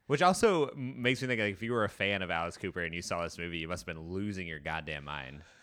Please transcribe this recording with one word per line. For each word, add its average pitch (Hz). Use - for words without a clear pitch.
Which 147
also 180
m-, 127
makes 123
me 131
think, 120
like, 104
if 92
you 113
were 117
a 101
fan 98
of 87
Alice 85
Cooper 90
and 85
you 87
saw 87
this 85
movie, 85
you 80
must 85
have 82
been 80
losing 95
your 80
goddamn 76
mind. 71